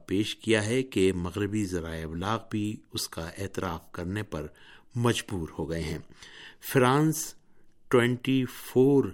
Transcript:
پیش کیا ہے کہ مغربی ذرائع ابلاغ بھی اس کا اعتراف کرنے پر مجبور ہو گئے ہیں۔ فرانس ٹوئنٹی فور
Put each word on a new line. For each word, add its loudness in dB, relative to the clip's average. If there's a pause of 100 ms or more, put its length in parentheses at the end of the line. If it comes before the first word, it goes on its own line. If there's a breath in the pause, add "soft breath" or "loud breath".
پیش 0
کیا 2
ہے 0
کہ 4
مغربی -2
ذرائع -6
ابلاغ -4 (120)
بھی -2 (160)
اس -6
کا -8
اعتراف -6
کرنے -6
پر -8 (480 loud breath)
مجبور -2 (100)
ہو -4
گئے -4
ہیں۔ -6 (720 loud breath)
فرانس 4 (540)
ٹوئنٹی 2
فور 4